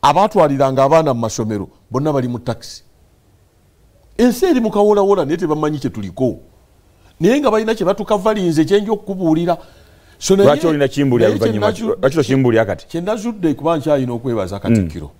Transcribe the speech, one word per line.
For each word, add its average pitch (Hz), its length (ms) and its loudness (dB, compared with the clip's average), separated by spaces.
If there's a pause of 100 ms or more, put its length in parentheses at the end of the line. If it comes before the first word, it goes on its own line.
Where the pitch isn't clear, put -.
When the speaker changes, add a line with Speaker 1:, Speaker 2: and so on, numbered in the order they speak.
Speaker 1:
abaatwaliranga 143 800 2
abaana 151 300 2
mu 117 60 -4
masomero, 110 480 -4 (220)
bonna 143 220 -2
bali 127 160 -2
mu 120 100 -6
takisi. - 440 -10 (1400)
Ensi 247 280 2
eri 285 140 2
mu 220 100 -2
kawoolawola, 202 540 2
naye 147 120 -2
tebamanyi 151 420 -2
kye 131 120 -4
tuliko. 107 480 -6 (840)
Naye 226 200 2
nga 269 100 0
balina 220 240 -2
kye 202 120 -4
batukavalinze, 196 800 0
kye 196 160 2
nja 208 120 -4
okukubuulira. 175 640 -2 (600)
So, - 180 0
naye, 196 120 6
Speaker 2:
Lwaki 151 180 2
olina 147 220 2
kimbuulira 123 400 2
Speaker 1:
naye 104 100 0
kye 110 80 0
Speaker 2:
luvannyuma 104 240 0
Speaker 1:
nazu-, 151 240 -4
Speaker 2:
ki-, - 60 -8
lwaki 135 160 0
tokimbuulira 127 480 2
kati? 98 220 -6
Speaker 1:
kye 165 140 -8
nazudde 202 540 -4
kuba 160 220 -2
nkyalina 135 360 0
okwebaza 107 480 -4
Katikkiro. 85 600 0